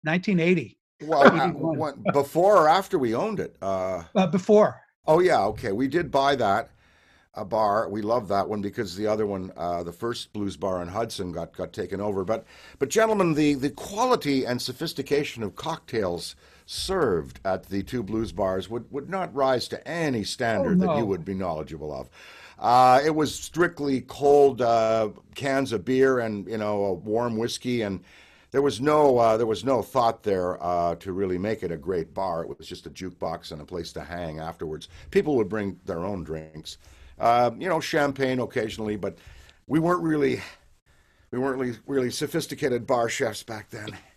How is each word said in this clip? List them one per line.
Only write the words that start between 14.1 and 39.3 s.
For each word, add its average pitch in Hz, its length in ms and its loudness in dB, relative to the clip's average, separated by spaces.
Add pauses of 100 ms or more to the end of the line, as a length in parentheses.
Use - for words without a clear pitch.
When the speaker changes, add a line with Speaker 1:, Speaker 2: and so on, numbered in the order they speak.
Speaker 2:
and 120 160 -4
sophistication 147 800 -4
of 95 140 -8
cocktails 104 800 -6 (280)
served 107 800 -2
at 95 220 -4
the 98 180 -4
two 123 180 -6
Blues 107 300 -4
Bars 92 380 -2
would, 113 200 -10
would 135 200 -10
not 185 260 -6
rise 131 340 0
to - 160 -10
any 143 380 -2
standard 113 580 0
Speaker 1:
Oh, 185 40 2
Speaker 2:
that 170 100 2
you 143 60 0
Speaker 1:
no. 113 40 0
Speaker 2:
would 92 200 -2
be 98 80 -6
knowledgeable 78 600 -6
of. 65 160 -12 (500)
Uh, 127 440 8
it 156 100 2
was 151 220 0
strictly 151 680 -2
cold, 143 600 6
uh, 113 480 4 (260)
cans 135 380 0
of 95 100 -2
beer 131 360 4
and, 107 280 -4
you 110 100 -6
know, 104 280 0
a 98 80 0
warm 110 420 -2
whiskey, 120 460 -2
and 98 180 -2 (520)
there 139 100 2
was 135 180 0
no, 147 380 4
uh, 113 180 6
there 113 120 2
was 107 180 -2
no 127 160 2
thought 117 400 0
there, 92 420 0
uh, 87 340 0
to 95 140 -10
really 92 280 -2
make 104 240 -4
it 87 80 -4
a 82 60 -6
great 80 360 -4
bar. 87 300 -4
It - 140 -10
was 82 100 -20
just - 180 -14
a 82 60 -14
jukebox 87 600 -10
and 80 80 -12
a 73 60 -14
place 85 280 -10
to 82 100 -10
hang 80 360 -8
afterwards. 80 480 -10 (220)
People 151 280 2
would 104 120 0
bring 98 360 -6
their 87 200 -6
own 98 180 -6
drinks, 78 540 -12 (420)
uh, 120 380 4
you 165 100 -6
know, 165 140 0
champagne 135 580 0
occasionally, 107 560 -4
but 98 220 -8 (480)